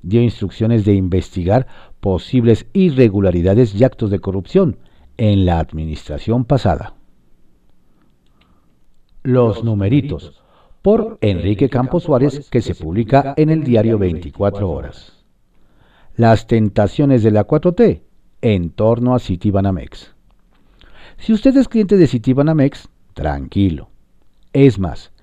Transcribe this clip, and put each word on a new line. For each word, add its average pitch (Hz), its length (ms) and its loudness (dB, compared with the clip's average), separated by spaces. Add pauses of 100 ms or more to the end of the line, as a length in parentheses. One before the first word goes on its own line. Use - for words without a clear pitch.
dio 107 180 0
instrucciones 110 640 -2
de 104 100 2
investigar 95 760 -2 (320)
posibles 110 720 0
irregularidades 104 1040 2
y 117 80 4
actos 113 260 -2
de 98 80 -2
corrupción 101 600 -2 (380)
en 101 300 2
la 85 140 0
administración 80 840 -6
pasada. - 500 -2 (2250)
Los 120 400 0
numeritos, 107 800 -4 (400)
por 220 380 0
Enrique 101 480 0
Campos 131 340 -2
Suárez, 143 480 -2
que 120 120 0
se 90 120 -6
publica 117 640 -2
en 156 120 2
el 156 140 0
diario 113 340 2
veinticuatro 98 760 -4
Horas. - 540 -12 (920)
Las 113 320 2
tentaciones 113 760 2
de 110 80 4
la 104 140 2
cuatro 175 300 0
T 196 280 2 (400)
en 95 260 0
torno 117 460 0
a 120 60 0
Citibanamex. 95 920 -4 (1040)
Si - 160 -4
usted 254 240 2
es 262 120 2
cliente 208 280 0
de 170 100 6
Citibanamex, 135 840 0 (240)
tranquilo. 73 760 -4 (640)
Es 135 260 4
más, - 440 -8